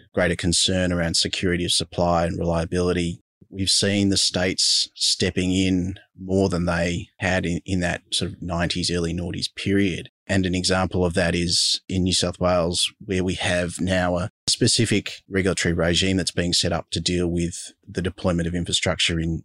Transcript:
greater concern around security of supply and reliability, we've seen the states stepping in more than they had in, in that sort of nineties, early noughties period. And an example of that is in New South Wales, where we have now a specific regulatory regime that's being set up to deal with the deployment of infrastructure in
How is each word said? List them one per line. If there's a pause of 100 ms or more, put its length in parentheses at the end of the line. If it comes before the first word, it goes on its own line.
(140)
greater
concern
around
security
of
supply
and
reliability, (280)
we've
seen
the
states
stepping
in (220)
more
than
they (100)
had
in,
in
that (100)
sort
of
nineties,
early
noughties
period. (160)
And
an
example
of
that
is
in
New
South
Wales, (100)
where
we
have
now
a (180)
specific
regulatory
regime
that's
being
set
up
to
deal
with (120)
the
deployment
of
infrastructure
in